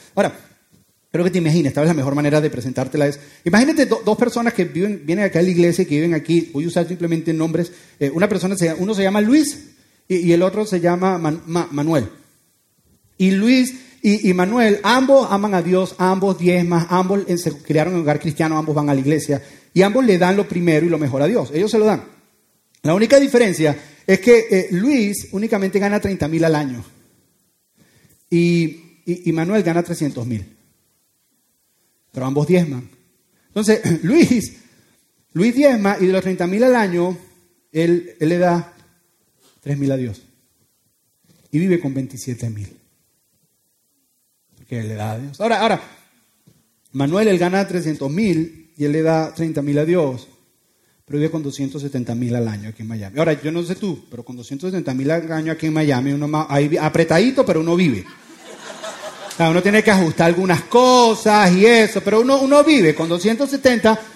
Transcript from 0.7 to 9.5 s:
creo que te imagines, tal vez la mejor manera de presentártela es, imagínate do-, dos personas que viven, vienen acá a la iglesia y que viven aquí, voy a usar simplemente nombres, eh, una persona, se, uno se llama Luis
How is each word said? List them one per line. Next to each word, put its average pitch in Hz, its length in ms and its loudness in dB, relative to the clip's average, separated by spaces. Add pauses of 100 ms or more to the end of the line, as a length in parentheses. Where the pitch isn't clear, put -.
creo 170 140 -2
que 185 40 2
te 180 60 -4
imagines, 160 380 0
tal 143 80 0
vez 160 60 2
la 175 60 2
mejor 139 200 -2
manera 147 260 2
de 151 80 -2
presentártela 131 580 -4
es, 143 140 -6 (240)
imagínate 269 400 2
do-, 214 180 -2
dos 214 140 0
personas 233 380 -2
que 185 100 -2
viven, 170 400 -4
vienen 190 220 -2
acá 165 140 0
a - 20 4
la 185 80 2
iglesia 170 320 2
y 180 60 0
que 147 80 -2
viven 165 180 0
aquí, 165 400 0
voy 143 100 -4
a 170 40 -4
usar 170 200 -2
simplemente 165 460 -4
nombres, 160 360 -2 (300)
eh, 139 140 -2
una 196 160 0
persona, 190 260 -2
se, 165 160 0
uno 180 220 -4
se 196 80 -2
llama 196 180 2
Luis 269 520 0 (360)